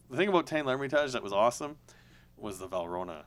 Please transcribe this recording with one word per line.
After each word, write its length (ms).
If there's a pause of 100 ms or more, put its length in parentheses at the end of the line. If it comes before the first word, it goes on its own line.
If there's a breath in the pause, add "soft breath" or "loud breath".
(100)
the 60
thing 120
about 180
Tain 200
L'Hermitage 460
that 100
was 100
awesome 440 (600 soft breath)
was 220
the 100
Valrhona 580